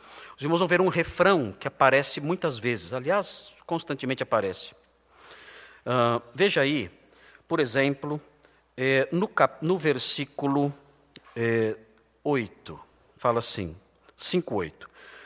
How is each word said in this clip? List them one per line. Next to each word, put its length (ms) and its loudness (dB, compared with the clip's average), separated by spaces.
Os 80 -14
irmãos 160 0
vão 80 2
ver 140 4
um 80 4
refrão 640 2
que 160 -10
aparece 500 4
muitas 400 -4
vezes, 360 -4
aliás, 580 -4
constantemente 560 -4
aparece. 520 -2
Ah, 360 2
veja 280 2
aí, 280 0
por 140 -2
exemplo, 580 0
é, 380 2
no 160 0
cap-, 360 2
no 140 2
versículo, 920 0
é, 400 0
oito, 560 -4
fala 220 2
assim, 380 -6
cinco 400 -4
oito: 320 -6